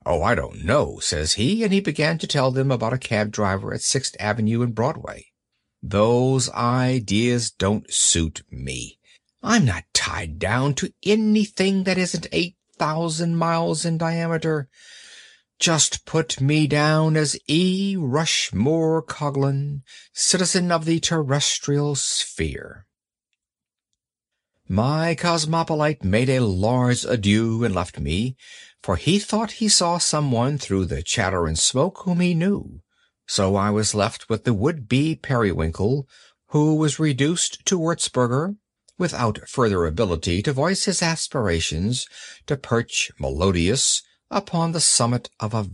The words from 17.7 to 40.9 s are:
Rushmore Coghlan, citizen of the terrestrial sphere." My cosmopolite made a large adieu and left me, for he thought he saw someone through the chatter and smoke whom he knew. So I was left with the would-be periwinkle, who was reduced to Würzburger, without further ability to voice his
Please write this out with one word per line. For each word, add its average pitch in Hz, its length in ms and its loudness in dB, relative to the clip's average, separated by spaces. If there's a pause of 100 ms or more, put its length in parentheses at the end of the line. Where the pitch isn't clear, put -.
Rushmore 160 1080 0
Coghlan, 139 760 -2 (300)
citizen 180 600 0
of 160 120 2
the 165 140 2
terrestrial 147 960 0
sphere." - 920 -6 (1800)
My 147 480 0
cosmopolite 160 880 0
made 110 280 2
a 131 100 2
large 123 640 2
adieu 113 580 2
and 113 100 0
left 90 280 -4
me, 92 360 -2 (460)
for 92 140 0
he 190 240 2
thought 220 400 -4
he 214 80 2
saw 175 300 2
someone 139 600 0
through 95 280 0
the 69 180 -6
chatter 92 420 0
and 78 120 -2
smoke 147 400 0
whom 175 200 -2
he 180 160 2
knew. 180 460 -2 (480)
So 98 260 2
I 101 160 2
was 107 240 0
left 104 340 -2
with 110 140 -2
the 123 120 0
would-be 139 600 0
periwinkle, 101 920 0 (400)
who 151 260 4
was 156 240 0
reduced 151 680 0
to 190 120 2
Würzburger, 160 800 0 (420)
without 123 500 -2
further 101 360 2
ability 87 580 0
to 151 100 -2
voice 165 320 0
his 185 180 0